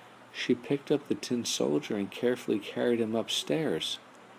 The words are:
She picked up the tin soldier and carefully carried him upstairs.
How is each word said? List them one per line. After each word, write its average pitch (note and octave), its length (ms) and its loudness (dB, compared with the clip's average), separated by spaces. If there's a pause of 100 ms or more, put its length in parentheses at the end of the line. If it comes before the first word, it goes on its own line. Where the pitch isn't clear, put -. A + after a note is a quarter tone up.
(320)
She - 240 0
picked - 360 -2
up D3 160 2
the - 80 0
tin A#2+ 300 -2
soldier C#3+ 500 0
and G2+ 140 0
carefully A#2+ 500 0
carried A#2+ 400 0
him A2 160 0
upstairs. A2+ 840 0 (400)